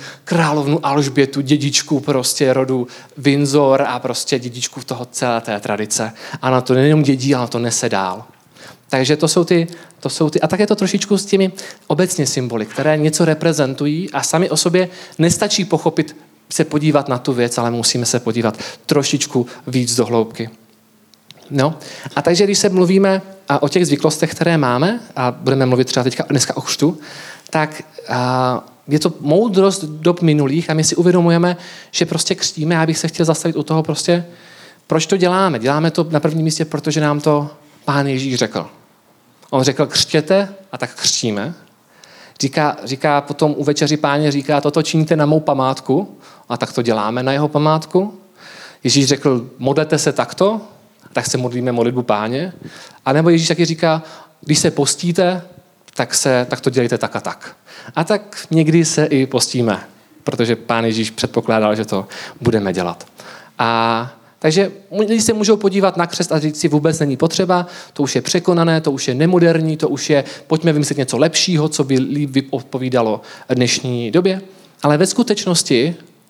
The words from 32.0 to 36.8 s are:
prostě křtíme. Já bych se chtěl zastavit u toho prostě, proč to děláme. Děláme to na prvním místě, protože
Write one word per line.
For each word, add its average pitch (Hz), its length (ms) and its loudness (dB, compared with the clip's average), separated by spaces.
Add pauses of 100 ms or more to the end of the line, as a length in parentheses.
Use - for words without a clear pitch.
prostě 160 280 -2
křtíme. 165 400 -2
Já 160 120 2
bych 160 120 0
se 165 100 -2
chtěl 165 180 0
zastavit 160 300 0
u 151 60 -2
toho 160 200 0
prostě, 170 420 0 (640)
proč 160 200 0
to 196 100 2
děláme. 180 420 2
Děláme 147 320 2
to 160 200 0
na 151 100 2
prvním 160 240 0
místě, 160 200 -2
protože 151 360 -4